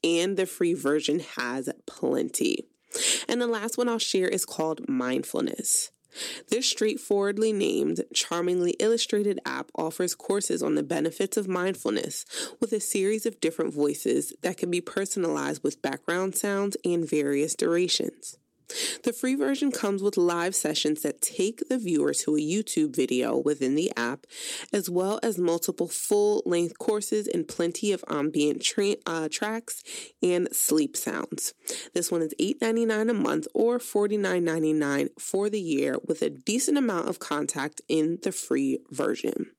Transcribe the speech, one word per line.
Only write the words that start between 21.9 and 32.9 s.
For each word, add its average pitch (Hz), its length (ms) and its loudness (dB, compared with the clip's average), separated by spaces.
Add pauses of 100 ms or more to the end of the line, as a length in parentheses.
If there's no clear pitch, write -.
to - 220 0
a 151 40 4
YouTube 156 560 0
video 127 420 2
within 139 380 2
the 165 220 2
app, 120 280 -4 (460)
as 196 180 0
well 185 320 0
as 214 160 0
multiple 170 500 0
full-length 185 920 2
courses 214 480 0
and 165 200 0
plenty 175 440 0
of 180 160 0
ambient 147 540 2
tra-, 202 340 2 (100)
uh, 165 240 -2
tracks 220 540 -6 (380)
and 180 320 4
sleep - 420 2
sounds. - 580 -4 (400)
This 175 180 0
one 165 100 2
is 160 180 -2
eight - 220 0
ninety-nine 226 480 2